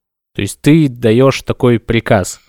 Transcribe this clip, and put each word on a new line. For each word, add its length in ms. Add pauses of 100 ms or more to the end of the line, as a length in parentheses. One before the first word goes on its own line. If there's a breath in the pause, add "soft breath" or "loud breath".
(360)
то 80
есть 180
ты 260
даешь 540
такой 380
приказ, 680